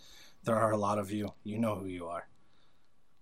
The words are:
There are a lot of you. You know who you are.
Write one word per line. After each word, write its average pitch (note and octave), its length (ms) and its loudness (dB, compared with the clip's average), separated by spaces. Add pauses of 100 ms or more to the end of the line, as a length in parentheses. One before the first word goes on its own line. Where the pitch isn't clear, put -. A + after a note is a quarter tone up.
(440)
There A#2 120 4
are A2 140 6
a A2 60 4
lot G#2 220 2
of G2 120 -2
you. G#2 320 -2
You G#2+ 160 -6
know A2+ 160 2
who F#2+ 120 -6
you F2+ 200 -6
are. E2+ 220 -6 (920)